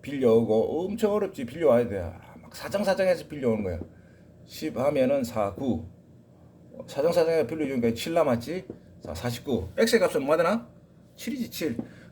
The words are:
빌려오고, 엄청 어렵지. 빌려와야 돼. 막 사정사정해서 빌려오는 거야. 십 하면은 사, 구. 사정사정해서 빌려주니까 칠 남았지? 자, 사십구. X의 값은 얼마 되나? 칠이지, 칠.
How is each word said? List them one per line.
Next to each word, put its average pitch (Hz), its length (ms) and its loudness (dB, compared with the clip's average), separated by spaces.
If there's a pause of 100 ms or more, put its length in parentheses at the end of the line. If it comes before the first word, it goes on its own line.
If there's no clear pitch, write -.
빌려오고, 117 840 2
엄청 208 280 0
어렵지. 196 320 -4
빌려와야 123 420 4
돼. 95 140 -4 (400)
막 - 140 -20
사정사정해서 190 720 0
빌려오는 120 360 -2
거야. 87 160 -4 (680)
십 - 320 -8
하면은 135 460 2
사, 107 300 -2
구. 120 320 -2 (1000)
사정사정해서 165 600 2
빌려주니까 131 460 0
칠 165 200 -6
남았지? 147 520 0 (360)
자, 82 120 -12
사십구. 120 640 -4
X의 226 220 4
값은 170 220 2
얼마 143 140 2
되나? 175 320 0 (480)
칠이지, 247 360 -6
칠. 127 260 -4 (340)